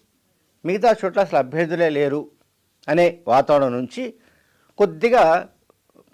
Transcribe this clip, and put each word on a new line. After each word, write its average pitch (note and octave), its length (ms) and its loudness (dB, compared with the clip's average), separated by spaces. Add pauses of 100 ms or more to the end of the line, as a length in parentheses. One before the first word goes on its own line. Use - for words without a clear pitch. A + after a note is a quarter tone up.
(640)
మిగతా G#3 300 0 (100)
చోట్ల F#3+ 160 -2
అసలు F3 160 -2
అభ్యర్థులే E3 520 -2
లేరు C#3+ 400 -2 (600)
అనే E3+ 380 2
వాతావరణం C3+ 460 2
నుంచి A3+ 400 -8 (640)
కొద్దిగా F#3 720 2 (640)